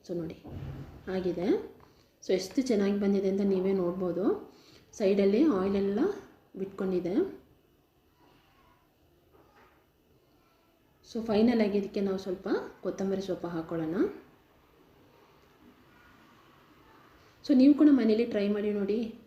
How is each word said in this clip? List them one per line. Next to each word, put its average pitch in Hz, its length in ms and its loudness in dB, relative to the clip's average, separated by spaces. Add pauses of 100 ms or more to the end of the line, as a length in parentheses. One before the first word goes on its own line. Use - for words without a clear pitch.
So, 190 60 -12 (100)
ನೋಡಿ, 160 160 -10 (760)
ಆಗಿದೆ. 180 320 -4 (760)
So, - 60 -12 (100)
ಎಷ್ಟು - 220 -4
ಚೆನ್ನಾಗಿ 202 440 0
ಬಂದಿದೆ 196 280 2
ಅಂತ 202 200 0
ನೀವೇ 190 200 0 (100)
ನೋಡ್ಬೋದು, 180 420 -2 (720)
ಸೈಡಲ್ಲಿ 196 400 4 (200)
ಆಯಿಲೆಲ್ಲ 196 400 0 (600)
ಬಿಟ್ಕೊಂಡಿದೆ. 190 560 -4 (4000)
So, - 80 -8 (120)
ಫೈನಲ್ 226 320 4
ಆಗಿ 202 200 2
ಇದಕ್ಕೆ 196 200 -6
ನಾವು 190 160 -2
ಸ್ವಲ್ಪ 185 300 -8 (360)
ಕೊತ್ತಂಬರಿ 190 380 -4
ಸೊಪ್ಪು 170 260 -6
ಹಾಕ್ಕೊಳ್ಳೋಣ. 165 500 -6 (3500)
So, 294 60 -2 (100)
ನೀವು 285 200 8
ಕೂಡ 302 80 8 (100)
ಮನೇಲಿ 220 260 2
ಟ್ರೈ 208 300 -2
ಮಾಡಿ 208 240 -2
ನೋಡಿ. 202 200 -2 (280)